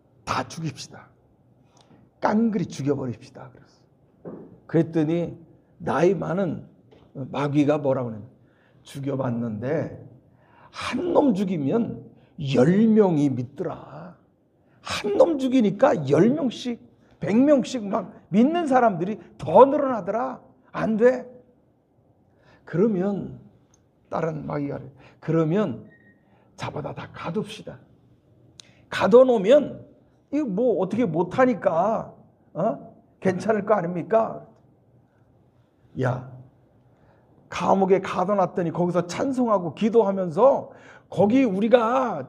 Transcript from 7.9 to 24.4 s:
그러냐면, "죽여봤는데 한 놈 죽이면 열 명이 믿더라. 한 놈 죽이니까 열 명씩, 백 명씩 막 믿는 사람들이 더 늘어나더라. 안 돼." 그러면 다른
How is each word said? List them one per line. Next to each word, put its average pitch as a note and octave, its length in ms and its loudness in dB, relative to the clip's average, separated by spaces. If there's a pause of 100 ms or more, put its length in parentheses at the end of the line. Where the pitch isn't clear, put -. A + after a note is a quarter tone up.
그러냐면, G#2+ 220 -14 (520)
"죽여봤는데 B2+ 1300 -6 (640)
한 - 420 -6
놈 C#4+ 220 4
죽이면 F3+ 760 -4 (440)
열 G3 340 4
명이 F3+ 420 4
믿더라. D#3 840 -10 (640)
한 - 380 -6
놈 D#4+ 200 6
죽이니까 B3 680 2
열 D#3+ 220 6
명씩, B3+ 500 -4 (400)
백 E3+ 160 0
명씩 B3+ 500 2
막 F3+ 260 -6 (160)
믿는 D4+ 380 2
사람들이 A3 540 0 (180)
더 F3+ 280 8
늘어나더라. B3+ 720 -4 (320)
안 G3+ 240 -2
돼." B3 320 2 (1400)
그러면 F#3 720 -2 (720)
다른 D3+ 380 -6